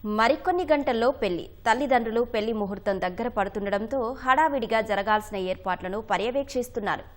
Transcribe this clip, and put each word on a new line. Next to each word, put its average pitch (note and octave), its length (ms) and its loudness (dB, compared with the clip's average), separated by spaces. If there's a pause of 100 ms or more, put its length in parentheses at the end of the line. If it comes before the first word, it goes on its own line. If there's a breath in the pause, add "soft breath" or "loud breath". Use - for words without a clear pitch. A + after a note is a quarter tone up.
మరికొన్ని C4+ 640 2
గంటల్లో B3 400 2
పెళ్లి. F3+ 320 -2 (240)
తల్లిదండ్రులు A#3 540 2 (120)
పెళ్లి A3 200 0
ముహూర్తం G3+ 480 -2
దగ్గర F#3 260 -4
పడుతుండడంతో G#3 720 -2 (240)
హడావిడిగా C4 580 2
జరగాల్సిన G#3 560 0 (140)
ఏర్పాట్లను F#3 500 -4
పర్యవేక్షిస్తున్నారు. A#3+ 1000 -2 (140)